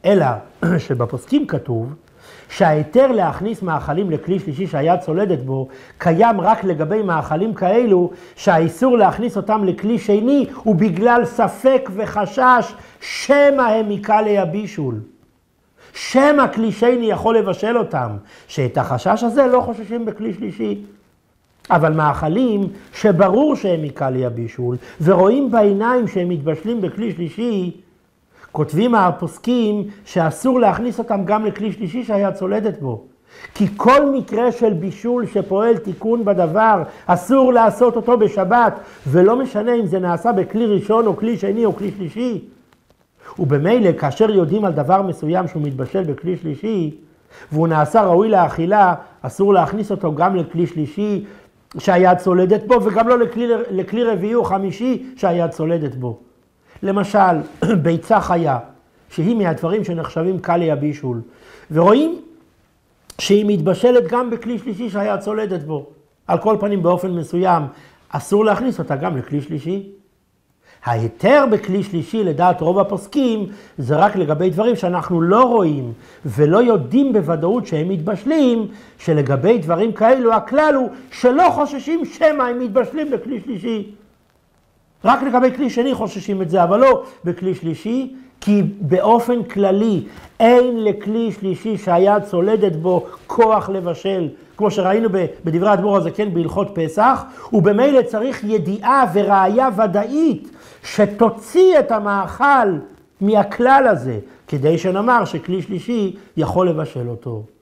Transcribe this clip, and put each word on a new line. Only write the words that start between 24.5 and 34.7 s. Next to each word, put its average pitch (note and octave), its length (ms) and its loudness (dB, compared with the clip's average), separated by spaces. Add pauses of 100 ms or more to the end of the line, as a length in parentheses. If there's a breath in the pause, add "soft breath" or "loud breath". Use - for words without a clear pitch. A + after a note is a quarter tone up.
ורואים G3 500 4
בעיניים A3 580 2
שהם F3+ 200 -4
מתבשלים E3+ 520 -4
בכלי G3 320 -4
שלישי, F3+ 580 -4 (840 soft breath)
כותבים F#3+ 420 0
הפוסקים G#3 920 0 (200 loud breath)
שאסור G#3+ 560 0
להכניס A3 380 0
אותם G3+ 260 -4
גם G#3+ 220 -2
לכלי G#3 260 -4
שלישי G#3 320 -8
שהיה G3+ 280 -2
צולדת G3+ 480 -4
בו. B2 240 -8 (500 loud breath)
כי G3+ 120 0 (100)
כל C#4 340 4
מקרה A#3+ 420 -2
של A3 200 0